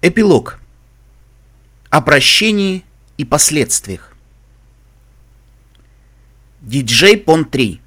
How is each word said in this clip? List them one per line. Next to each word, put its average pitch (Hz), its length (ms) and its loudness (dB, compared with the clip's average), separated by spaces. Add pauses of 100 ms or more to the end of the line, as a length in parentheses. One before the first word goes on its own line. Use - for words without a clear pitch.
Эпилог. 175 580 0 (1300)
О 151 100 2
прощении 185 840 0 (320)
и - 80 -6
последствиях. 123 880 -4 (2500)
Диджей 135 560 0
Пон 160 260 0
три. 120 440 -4